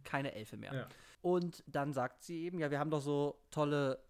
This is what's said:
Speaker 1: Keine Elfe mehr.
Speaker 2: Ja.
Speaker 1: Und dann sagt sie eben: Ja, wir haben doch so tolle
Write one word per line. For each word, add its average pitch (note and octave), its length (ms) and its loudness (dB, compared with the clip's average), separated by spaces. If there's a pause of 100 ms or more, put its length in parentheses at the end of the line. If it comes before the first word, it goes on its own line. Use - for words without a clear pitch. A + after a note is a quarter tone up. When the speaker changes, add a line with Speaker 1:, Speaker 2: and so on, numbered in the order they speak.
Speaker 1:
Keine C#3 300 -2
Elfe G#2+ 240 -10
mehr. G2 160 -10
Speaker 2:
Ja. B2 140 -4 (340)
Speaker 1:
Und F3 460 0
dann C#3+ 260 -2
sagt B2+ 300 -2
sie E3 200 -6
eben: F3 160 -4
Ja, D3 120 2
wir C#3+ 80 2
haben D3+ 100 2
doch D3+ 120 2
so C#3+ 380 2 (120)
tolle C#3+ 480 2 (100)